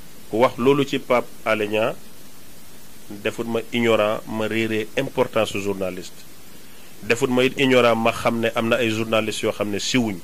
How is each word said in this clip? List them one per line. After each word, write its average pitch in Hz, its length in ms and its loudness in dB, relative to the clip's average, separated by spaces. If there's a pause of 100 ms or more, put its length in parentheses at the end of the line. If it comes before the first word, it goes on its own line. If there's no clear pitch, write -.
(320)
wax 120 240 4
loolu 135 300 4
ci 139 120 -2
Pape 120 280 2 (180)
Alé 107 240 2
Niang 110 260 2 (1160)
defut 107 340 -4
ma 113 160 -2 (120)
ignorant, 113 560 4
ma 110 180 -2
réeree 110 500 -2
importance 127 540 0
su 104 100 -4
journaliste. 95 540 -4 (880)
Defut 120 260 0
ma 127 160 4
it 131 140 2
ignorant, 123 380 6
ma 113 160 2
xam 117 280 0
ne 113 140 2
am 117 140 2
na 117 80 4
ay 120 140 2
journalistes 110 520 0
yoo 107 100 2
xam 104 180 -2
ne 101 80 -2
siwuñ 110 460 0